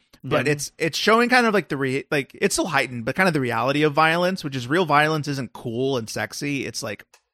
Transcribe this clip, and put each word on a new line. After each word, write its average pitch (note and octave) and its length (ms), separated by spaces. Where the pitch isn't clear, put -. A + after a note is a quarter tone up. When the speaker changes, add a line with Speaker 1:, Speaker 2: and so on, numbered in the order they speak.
Speaker 1:
but C#3 220
Speaker 2:
Yeah. D3+ 60
Speaker 1:
it's, D3 260
it's D#3 200
showing A3+ 300
kind B3 180
of, A3 80
like, F#3 140
the D3+ 80
re-, C3+ 340
like, C#3+ 300
it's G3 140
still D4+ 140
heightened, B2+ 360
but C3 120
kind F#3+ 120
of D#3+ 60
the D3 60
reality B2+ 420
of D3+ 100
violence, E3+ 520
which C3+ 120
is A#2+ 120
real E3+ 180
violence D3+ 420
isn't C3+ 240
cool C3 440
and A2 120
sexy. C#3 560
It's, - 180
like, G#2 220